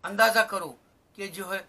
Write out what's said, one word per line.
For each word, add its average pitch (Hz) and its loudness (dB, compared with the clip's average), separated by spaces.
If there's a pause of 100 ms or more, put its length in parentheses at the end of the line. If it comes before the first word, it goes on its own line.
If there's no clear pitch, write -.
अंदाज़ा 220 4
करो 180 -6 (480)
कि 196 -8
जो 185 -8
है 190 -4